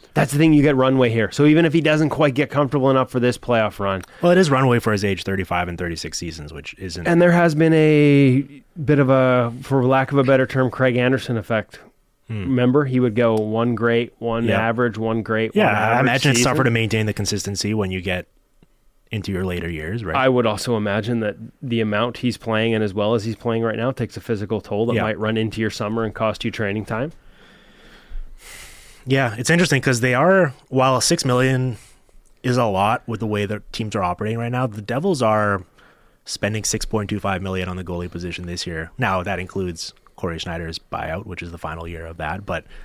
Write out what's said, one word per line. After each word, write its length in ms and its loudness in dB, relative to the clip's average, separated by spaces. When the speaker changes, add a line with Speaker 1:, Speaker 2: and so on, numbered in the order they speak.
Speaker 1:
That's 160 0
the 80 0
thing, 140 6
you 100 6
get 140 4
runway 340 4
here. 220 0
So 120 2
even 200 6
if 80 2
he 80 4
doesn't 300 2
quite 240 0
get 160 0
comfortable 380 0
enough 220 2
for 80 -2
this 180 2
playoff 440 0
run. 220 -2
Speaker 2:
Well, 80 4
it 80 6
is 100 4
runway 300 4
for 140 0
his 120 0
age 200 -2
thirty-five 420 -2
and 100 -8
thirty-six 400 -8
seasons, 360 -10
which 260 -14
isn't 300 -10
Speaker 1:
And 120 4
there 120 6
has 240 4
been 160 4
a 720 6
bit 160 4
of 100 4
a, 500 4
for 240 0
lack 280 2
of 60 4
a 40 4
better 240 4
term, 240 0
Craig 260 0
Anderson 400 0
effect. 440 -4
Speaker 2:
Hmm. 140 -8
Speaker 1:
Remember, 420 2
he 160 0
would 160 2
go 180 2
one 400 0
great, 460 0
one 240 -2
Speaker 2:
Yep. 160 2
Speaker 1:
average, 380 0
one 240 -2
great, 300 -2
Speaker 2:
Yeah, 140 2
Speaker 1:
one 80 4
Speaker 2:
I 60 0
Speaker 1:
average 220 2
Speaker 2:
imagine 280 2
it's 80 2
Speaker 1:
season. 140 4
Speaker 2:
tougher 120 2
to 60 4
maintain 360 0
the 60 -2
consistency 640 -4
when 160 -2
you 100 -4
get 280 -6
into 220 -6
your 120 -2
later 240 -4
years, 360 -8
right? 120 -6
Speaker 1:
I 120 2
would 180 2
also 300 -2
imagine 440 -2
that 140 -4
the 200 -4
amount 380 -2
he's 180 -2
playing 360 0
and 120 0
as 100 -4
well 200 0
as 100 -2
he's 120 -4
playing 280 -2
right 120 -2
now 140 -2
takes 260 -8
a 40 -10
physical 400 -4
toll 260 -2
that 80 0
Speaker 2:
Yeah. 80 2
Speaker 1:
might 160 -4
run 180 -2
into 240 -2
your 100 0
summer 340 -4
and 100 -6
cost 300 -4
you 80 -4
training 320 -4
time. 260 -6
Speaker 2:
Yeah, 300 2
it's 140 -4
interesting 320 4
'cause 180 2
they 140 2
are, 400 4
while 320 2
six 240 0
million 520 0
is 140 0
a 80 2
lot 420 2
with 140 -6
the 60 -4
way 200 0
that 260 -8
teams 220 -8
are 80 0
operating 360 -4
right 140 -4
now, 140 -2
the 160 -8
Devils 400 -2
are 400 2
spending 400 -4
six 220 -2
point 240 -4
two 100 -4
five 220 -4
million 260 -4
on 80 -8
the 80 -8
goalie 260 -6
position 360 -10
this 200 -8
year. 300 -8
Now, 260 -2
that 160 -6
includes 540 -8
Corey 220 -6
Schneider's 400 -8
buyout, 360 -8
which 160 -12
is 100 -12
the 60 -14
final 280 -10
year 200 -12
of 100 -16
that, 300 -8
but 180 -8